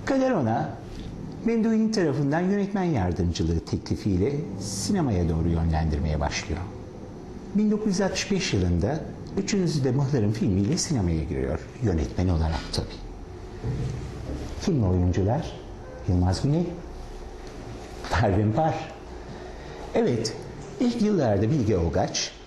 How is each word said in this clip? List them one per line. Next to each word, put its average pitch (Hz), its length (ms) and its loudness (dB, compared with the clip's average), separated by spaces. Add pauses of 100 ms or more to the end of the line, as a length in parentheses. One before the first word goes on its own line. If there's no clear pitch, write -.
Kader 262 260 4
ona 143 400 2 (720)
Memduh'un 220 480 4
tarafından 151 480 2
yönetmen 196 440 2
yardımcılığı 87 760 2
teklifiyle 101 720 0 (280)
sinemaya 120 680 0
doğru 82 200 2
yönlendirmeye 78 720 2
başlıyor. - 400 -4 (960)
Bin 208 160 4
dokuz 214 160 0
yüz 185 140 2
altmış 185 300 0
beş 190 220 0
yılında 92 480 2 (360)
Üçünüzü 180 480 0
de 131 60 4
Mıhlar'ın 127 420 2
filmiyle 107 460 2
sinemaya 85 460 2
giriyor. 67 360 -2 (220)
Yönetmen 90 460 2
olarak 80 320 2 (120)
tabii. - 140 -2 (1800)
Kim 147 220 2
oyuncular? 92 760 2 (480)
Yılmaz 90 340 4
Güney, 156 240 2 (1400)
Pervin 107 420 4
Par. 156 400 0 (1000)
Evet, 170 420 2 (440)
ilk 240 220 2
yıllarda 117 480 4
Bilge 113 260 4
Olgaç - 560 0 (140)